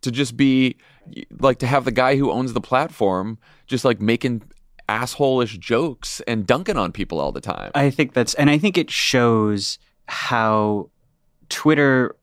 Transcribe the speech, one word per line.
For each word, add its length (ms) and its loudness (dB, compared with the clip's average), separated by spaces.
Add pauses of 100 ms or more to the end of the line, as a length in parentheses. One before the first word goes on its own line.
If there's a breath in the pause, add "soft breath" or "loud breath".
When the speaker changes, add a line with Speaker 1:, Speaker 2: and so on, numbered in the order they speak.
Speaker 1:
To 100 -4
just 240 -4
be, 400 2 (320 soft breath)
y-, 160 -16 (160)
like, 180 2
to 80 -4
have 180 2
the 60 0
guy 260 2
who 140 2
owns 220 -2
the 80 -2
platform 760 -2 (300 soft breath)
just, 180 -4
like, 160 2
making 420 0 (460)
asshole-ish 720 -2
jokes 720 -4
and 180 -2
dunking 300 0
on 160 -2
people 260 -6
all 140 -2
the 80 -8
time. 340 -8
Speaker 2:
I 160 4
think 240 -2
that's, 200 0
and 140 4
I 100 4
think 200 0
it 140 -4
shows 880 0 (260)
how 840 0 (600)
Twitter 760 2